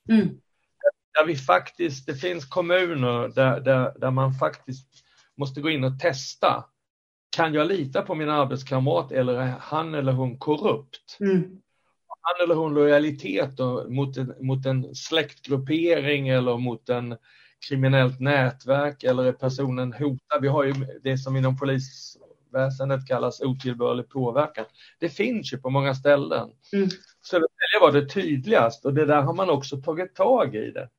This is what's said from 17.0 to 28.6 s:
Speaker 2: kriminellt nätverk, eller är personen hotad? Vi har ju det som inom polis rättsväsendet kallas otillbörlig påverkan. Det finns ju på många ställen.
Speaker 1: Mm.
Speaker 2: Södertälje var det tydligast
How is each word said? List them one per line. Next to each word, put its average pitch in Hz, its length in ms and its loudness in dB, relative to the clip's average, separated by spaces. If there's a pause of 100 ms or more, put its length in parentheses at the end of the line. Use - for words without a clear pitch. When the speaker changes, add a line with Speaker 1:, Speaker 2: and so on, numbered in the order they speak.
Speaker 2:
kriminellt 131 520 2
nätverk, 139 840 0
eller 127 200 2
är 127 80 2
personen 127 600 -4
hotad? 135 500 -2
Vi 139 60 2
har 143 160 2
ju 139 80 0 (300)
det 135 160 -2
som 135 180 -4
inom 131 220 0
polis 135 580 -4 (400)
rättsväsendet 135 500 -2
kallas 123 340 -2
otillbörlig 123 680 -2
påverkan. 127 560 -2 (340)
Det 170 100 -2
finns 208 440 -2
ju 135 60 -8
på 127 120 -6
många 139 240 0
ställen. 143 560 2 (220)
Speaker 1:
Mm. 196 160 2 (380)
Speaker 2:
Södertälje 185 540 0
var 151 120 8
det 143 140 4
tydligast 156 800 0